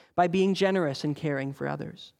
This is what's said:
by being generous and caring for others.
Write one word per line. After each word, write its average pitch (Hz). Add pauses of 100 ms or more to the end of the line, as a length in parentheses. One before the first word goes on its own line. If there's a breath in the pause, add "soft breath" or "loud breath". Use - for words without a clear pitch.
(160 soft breath)
by 180
being 190
generous 185
and 147
caring 139
for 139
others. -